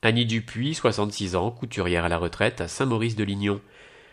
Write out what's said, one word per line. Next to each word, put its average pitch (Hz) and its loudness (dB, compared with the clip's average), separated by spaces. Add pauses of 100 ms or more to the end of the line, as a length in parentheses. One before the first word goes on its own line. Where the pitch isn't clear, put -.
Annie 117 4
Dupuis, 113 -2
soixante-six 104 0
ans, 95 2
couturière 87 0
à 85 2
la 85 2
retraite 87 0
à 82 -4
Saint-Maurice-de-Lignon. 107 0 (540)